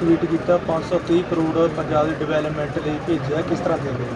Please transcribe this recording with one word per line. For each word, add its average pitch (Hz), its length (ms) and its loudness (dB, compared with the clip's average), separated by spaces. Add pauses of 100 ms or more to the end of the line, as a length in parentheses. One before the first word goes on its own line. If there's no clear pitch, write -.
ਟਵੀਟ 165 300 4
ਕੀਤਾ, 165 260 2
ਪੰਜ 160 340 0
ਸੌ 175 180 2
ਤੀਹ 170 140 4
ਕਰੋੜ 165 460 2
ਪੰਜਾਬ 151 400 0
ਦੀ 160 100 -2
ਡਿਵੈਲਪਮੈਂਟ 151 680 -2
ਲਈ 151 60 -2 (140)
ਭੇਜਿਆ, 151 340 0
ਕਿਸ 170 180 -2
ਤਰ੍ਹਾਂ 165 200 0
ਦੇ 139 100 -4
ਰਹੇ 123 260 -4